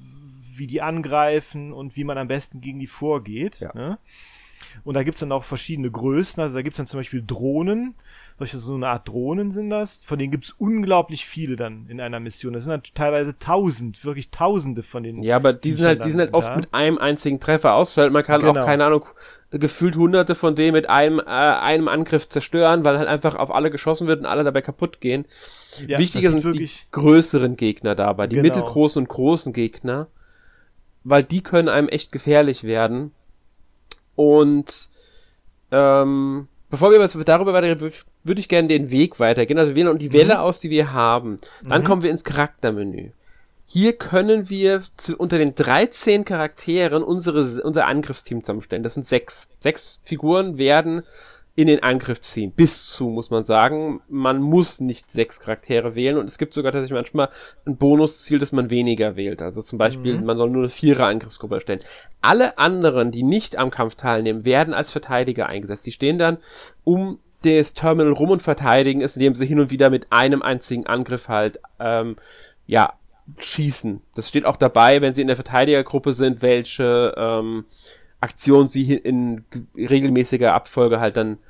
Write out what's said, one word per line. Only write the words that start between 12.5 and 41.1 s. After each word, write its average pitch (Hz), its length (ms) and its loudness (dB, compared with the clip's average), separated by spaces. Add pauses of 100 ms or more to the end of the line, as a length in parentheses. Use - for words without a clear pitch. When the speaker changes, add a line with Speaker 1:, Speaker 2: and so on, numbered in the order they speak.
Speaker 1:
Das 120 140 -10
sind 160 60 -6
dann 147 120 -6 (100)
teilweise 147 460 -2
tausend, 143 640 -2
wirklich 143 280 -12
tausende 151 520 -2
von 120 200 -12
den 113 200 -12
Speaker 2:
Ja, 117 140 2
aber 131 160 4
die 151 180 -6
sind 151 120 -4
Speaker 1:
Viechern 170 40 6
Speaker 2:
halt, 160 180 2
die 160 60 -4
sind 170 80 0
halt 165 140 0
Speaker 1:
dann - 20 4
Speaker 2:
oft 135 140 2
Speaker 1:
da. 131 80 -6
Speaker 2:
mit - 160 -6
einem 151 240 0
einzigen 143 420 -2
Treffer 156 340 2
ausgeschaltet. 139 380 2
Man 147 140 2
kann 147 180 2
auch, 151 100 4
Speaker 1:
Genau. 135 120 -2
Speaker 2:
keine 147 200 2
Ahnung, 151 200 2 (460)
gefühlt 151 440 -2
hunderte 175 400 2
von 160 200 0
denen 156 180 2
mit 156 160 2
einem, 147 300 4
äh, - 40 -2
einem 147 640 0
Angriff 156 400 -2
zerstören, 165 560 0
weil 143 140 4
halt 151 100 -2
einfach 151 280 -2
auf - 200 -4
alle 151 160 0
geschossen 160 360 -4
wird 156 120 0
und - 60 -10
alle 139 180 -2
dabei 139 180 -2
kaputt - 380 -8
gehen. 131 240 -4 (640)
Speaker 1:
Ja, 139 120 -2
Speaker 2:
Wichtiger 180 240 0
Speaker 1:
das 175 100 6
sind 156 80 0
Speaker 2:
sind 165 120 -2
die 156 60 -4
Speaker 1:
wirklich - 320 -12
Speaker 2:
größeren 147 640 4
Gegner 107 400 -2
dabei, 101 320 0
die 113 80 -2
Speaker 1:
Genau. 139 120 2
Speaker 2:
mittelgroßen 151 560 0
und 123 40 -8
großen 139 460 -2
Gegner, 123 540 -6 (960)
weil 139 180 6
die 180 180 -4
können 170 280 2
einem 143 180 2
echt - 240 -6
gefährlich 147 540 2
werden. 113 460 -2 (1080)
Und, 147 720 4 (800)
ähm, 139 760 2 (220)
bevor 165 220 4
wir 214 80 10
was 185 260 2
darüber 180 280 4
weiterreden, 170 280 2
wür-, 156 220 -10 (200)
würde 190 160 -2
ich 185 80 -8
gerne 170 200 2
den 143 240 0
Weg 139 280 2
weitergehen. 120 400 2
Also 147 160 2
wir 170 100 2
wählen 160 120 2
die 147 160 -6
Welle 151 220 8
Speaker 1:
Mhm. 185 60 0
Speaker 2:
aus, 180 180 -2
die 165 100 -8
wir 151 240 0
haben. 117 440 0 (300)